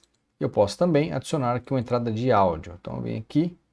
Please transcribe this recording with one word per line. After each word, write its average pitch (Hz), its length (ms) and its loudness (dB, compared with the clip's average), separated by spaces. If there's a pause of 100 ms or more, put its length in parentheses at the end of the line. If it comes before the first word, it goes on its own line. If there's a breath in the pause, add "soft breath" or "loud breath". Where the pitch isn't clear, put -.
(400)
Eu - 100 -2
posso 101 280 2
também 165 340 2
adicionar 127 440 -2
aqui 123 180 -6
uma 131 60 0
entrada 120 320 -2
de 120 200 0
áudio. 87 480 2
Então - 180 -10
eu 123 40 -6
venho 117 180 -6
aqui 165 380 -2 (160)